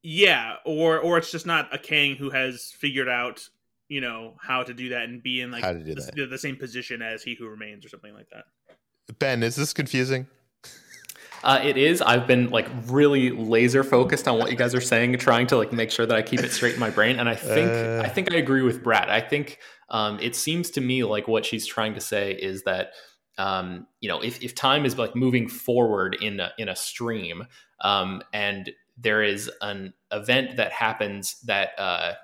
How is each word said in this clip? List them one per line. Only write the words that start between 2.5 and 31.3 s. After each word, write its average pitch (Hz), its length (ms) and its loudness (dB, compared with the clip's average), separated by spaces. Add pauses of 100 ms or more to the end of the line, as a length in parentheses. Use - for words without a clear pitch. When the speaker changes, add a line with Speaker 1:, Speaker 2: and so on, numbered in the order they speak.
Speaker 1:
figured 135 320 -2
out, 123 400 -4 (400)
you 143 120 -6
know, 113 400 -10
how 127 220 -4
to 123 100 -10
do 127 180 -10
that 120 140 -4
and 120 180 -12
be 127 180 -4
in, 123 100 -8
like, 117 140 -8
Speaker 2:
How 92 80 -2
to 82 100 -8
do 78 120 -8
Speaker 1:
the, - 80 -10
Speaker 2:
that. - 120 -14
Speaker 1:
the, 139 120 -6
the 127 120 -12
same 135 180 -8
position 120 460 -12
as 113 200 -10
He 123 120 -10
Who 113 140 -14
Remains 107 360 -16
or 107 40 -20
something 104 260 -20
like 110 160 -20
that. - 140 -20 (760)
Speaker 2:
Ben, 127 240 0
is 117 140 0
this 147 160 -2
confusing? 131 540 0 (1160)
Speaker 3:
Uh, 135 180 4
it 135 140 0
is. 160 260 4
I've 123 240 4
been, 123 240 4
like, 113 180 2 (180)
really 135 440 6
laser 117 540 4
focused 127 420 4
on 120 120 2
what 117 120 0
you 123 60 -2
guys 120 180 2
are 127 60 2
saying, 123 380 2
trying 123 280 4
to, 131 100 4
like, 110 160 2
make 113 180 -2
sure 117 140 0
that 113 120 2
I 110 60 2
keep 117 180 -2
it 120 100 -2
straight 120 240 0
in 123 60 -4
my 110 100 0
brain. 113 280 4
And 120 100 2
I 113 80 0
think, 113 340 2
Speaker 2:
Uh. 113 340 0
Speaker 3:
I 117 40 -2
think 185 240 -2
I 170 40 2
agree 135 260 2
with 120 200 2
Brad. 110 260 4
I 110 120 4
think, 143 380 -4 (300)
um, 107 320 -2
it 117 140 -4
seems 170 380 -2
to 143 80 -2
me 127 240 0
like 104 240 0
what 110 180 2
she's 110 180 -4
trying 107 300 -2
to 101 60 -10
say 101 320 -2
is 95 320 -6
that, 95 260 -2 (480)
um, 92 480 -4 (140)
you 107 80 -8
know, 85 120 -2
if, 123 220 -8
if 120 140 -10
time 139 280 2
is, 127 140 0
like, 117 160 -2
moving 123 340 2
forward 107 720 2
in 101 200 -4
a, 87 180 -4
in 110 100 -6
a 92 60 -4
stream, 104 720 -6 (360)
um, 95 380 0 (120)
and 101 400 -4 (240)
there 107 260 2
is 104 260 0 (120)
an 98 340 -8 (160)
event 123 460 0
that 107 160 0
happens 104 680 -4